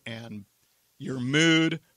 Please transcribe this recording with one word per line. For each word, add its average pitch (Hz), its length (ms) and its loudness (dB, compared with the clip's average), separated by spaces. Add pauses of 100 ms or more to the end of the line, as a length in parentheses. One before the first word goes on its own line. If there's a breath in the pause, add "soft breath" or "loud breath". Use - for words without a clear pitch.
and 113 400 -12 (520)
your 131 220 -8
mood. 160 600 2 (180)